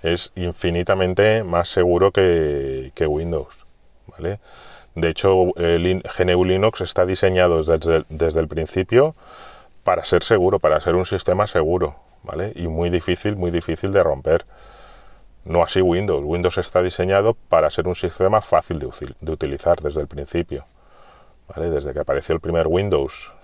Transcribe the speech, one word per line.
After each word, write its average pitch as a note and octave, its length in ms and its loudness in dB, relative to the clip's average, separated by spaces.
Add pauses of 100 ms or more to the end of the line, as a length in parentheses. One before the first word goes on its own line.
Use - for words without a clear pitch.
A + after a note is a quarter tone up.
es E2+ 320 -2
infinitamente F#2 1080 0
más F2 280 -2
seguro F2+ 420 4
que, D2 800 0
que D#2+ 120 -2
Windows, D#2 580 -4 (440)
¿vale? F2+ 320 -8 (540)
De E2 140 0
hecho, F#2 480 2
eh, E2+ 220 2
Lin-, F2+ 240 0
G - 180 -10
N F2+ 140 2
U F2+ 100 4
Linux F#2+ 380 0
está F#2 240 0
diseñado F2+ 560 2
desde, E2 480 2
desde D#2+ 300 0
el D#2+ 80 -2
principio F#2+ 680 0 (680)
para F2 200 0
ser F2 180 2
seguro, F#2+ 360 4
para D2+ 240 2
ser F2 140 0
un F#2 100 0
sistema F#2+ 400 0
seguro, E2+ 500 -2 (280)
¿vale? F2+ 320 -8
Y E2+ 120 -6
muy E2+ 220 -2
difícil, F2+ 460 -2
muy F2+ 140 -2
difícil E2+ 400 -4
de G2 120 2
romper. D#2 420 0 (1000)
No E2+ 160 2
así F#2 180 0
Windows. F2+ 420 0
Windows F2 360 -2
está F#2 240 0
diseñado G2 560 0 (100)
para D#2 220 4
ser - 180 -4
un F2+ 60 -2
sistema F#2+ 480 0
fácil D#2 380 -2
de C2+ 60 -8
util-, - 320 -14
de D#2+ 140 -8
utilizar D2+ 480 -2
desde D2+ 220 -4
el - 60 -8
principio, D2 580 -8 (840)
¿vale? E2 220 -6
Desde C#2+ 240 -4
que D2 60 -4
apareció C#2+ 340 -2
el D#2 80 -4
primer E2 240 0
Windows F2 680 -2 (120)